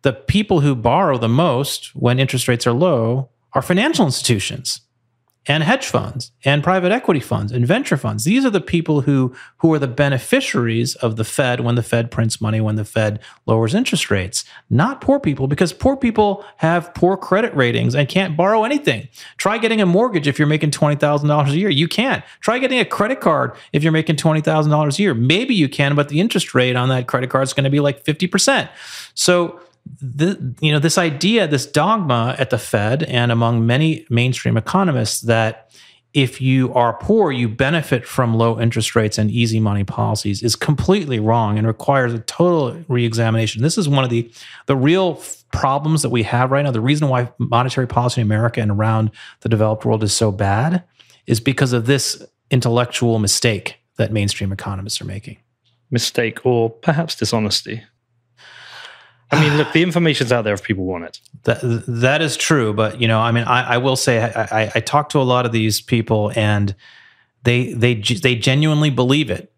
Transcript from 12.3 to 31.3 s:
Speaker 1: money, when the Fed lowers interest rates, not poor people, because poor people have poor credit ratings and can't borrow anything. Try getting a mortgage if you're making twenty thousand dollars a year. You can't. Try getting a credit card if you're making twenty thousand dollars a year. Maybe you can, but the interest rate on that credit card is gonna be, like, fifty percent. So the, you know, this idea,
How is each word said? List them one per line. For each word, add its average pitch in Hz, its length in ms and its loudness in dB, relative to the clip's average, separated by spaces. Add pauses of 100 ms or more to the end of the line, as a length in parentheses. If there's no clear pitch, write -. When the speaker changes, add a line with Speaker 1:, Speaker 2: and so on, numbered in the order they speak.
Speaker 1:
money, 110 220 -2
when 107 140 -2
the 107 80 -4
Fed 107 360 -2 (240)
lowers 113 300 0
interest 233 360 0
rates, 95 360 -2 (240)
not 233 320 0
poor 277 180 2
people, 135 260 -2
because 151 240 0
poor 269 280 0
people 214 440 0 (140)
have 165 380 -2
poor 185 240 2
credit - 360 0
ratings 120 400 2
and 139 140 2
can't 180 300 -2
borrow 214 260 2
anything. 233 420 0 (300)
Try 214 220 0
getting 220 240 2
a 185 40 4
mortgage 180 400 2
if 139 120 0
you're 151 100 4
making 151 220 0
twenty 147 260 0
thousand 147 320 0
dollars 147 240 2
a 160 60 0
year. 202 100 0
You 160 200 2
can't. 233 360 -2 (160)
Try 233 180 0
getting 262 200 0
a 202 80 2
credit 240 340 -2
card 131 320 0 (220)
if 147 80 2
you're 160 100 2
making 156 240 2
twenty 156 240 2
thousand 156 300 0
dollars 151 280 2
a 202 40 0
year. 190 100 2
Maybe 170 420 0
you 151 140 2
can, 143 260 0
but 147 140 0
the 151 120 -2
interest 208 340 -2
rate 127 200 2
on 127 140 0
that 127 180 0
credit 127 220 -2
card 135 160 -4
is 131 80 -6
gonna 135 160 0
be, 143 120 2
like, 143 220 -2
fifty 156 240 -2
percent. 208 440 0 (420)
So 175 480 0 (400)
the, 139 600 -4
you 151 120 2
know, 151 60 2
this 139 180 2
idea, 180 500 0